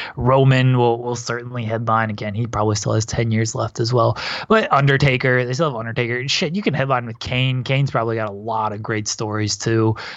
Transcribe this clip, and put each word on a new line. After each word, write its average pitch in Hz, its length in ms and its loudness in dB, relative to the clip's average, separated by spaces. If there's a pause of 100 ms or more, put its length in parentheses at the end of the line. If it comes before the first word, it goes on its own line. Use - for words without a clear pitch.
(160)
Roman 131 600 4
will, 120 260 2
will 120 140 -4
certainly 120 480 -6
headline. 113 440 0
Again, 104 240 -6
he 113 140 -2
probably 107 300 0
still 117 160 -2
has 110 120 2
ten 117 240 -2
years 110 240 0
left 117 260 -4
as 120 140 -2
well. 113 240 4 (300)
But 220 240 2
Undertaker, 135 720 4
they 127 80 -4
still 151 160 0
have 117 80 -6
Undertaker. 120 500 -4
Shit, 160 280 -2
you 208 60 -4
can 160 120 0
headline 135 320 0
with 113 140 -10
Kane. 127 440 -2
Kane's 135 280 0
probably 117 240 0
got 110 140 -2
a 101 40 -10
lot 107 380 -2
of 104 100 -8
great 107 280 -4
stories, 107 480 -2
too. 113 400 2 (200)